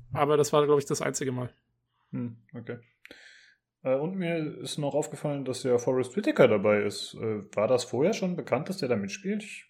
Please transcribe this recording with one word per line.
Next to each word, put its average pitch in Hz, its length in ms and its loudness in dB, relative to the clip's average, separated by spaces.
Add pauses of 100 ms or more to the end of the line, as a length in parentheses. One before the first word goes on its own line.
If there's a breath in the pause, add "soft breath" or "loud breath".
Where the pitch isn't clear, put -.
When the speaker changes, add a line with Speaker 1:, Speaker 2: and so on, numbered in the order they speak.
(140)
Speaker 1:
Aber 151 240 2
das 147 140 2
war, 147 140 6
glaub 143 140 6
ich, 139 60 0
das - 180 -4
einzige 135 280 -2
Mal. 123 200 -6 (600)
Speaker 2:
Hm, 120 260 -6 (180)
okay. 120 220 -10 (1080 soft breath)
Äh, 131 140 0
und 165 180 -4
mir 170 460 -4
ist 139 180 -8
noch 143 160 -2
aufgefallen, 143 500 -4
dass 127 160 -6
ja 123 160 4
Forrest 127 380 0
Whitaker 214 320 6
dabei 104 340 4
ist. - 340 -6
Äh, 110 280 -4 (120)
war 104 120 4
das 123 160 2
vorher 151 300 0
schon 180 220 -4
bekannt, - 340 -2
dass 185 80 -8
der 127 120 -4
da 120 60 2
mitspielt? 143 480 -4
Ich, - 260 -16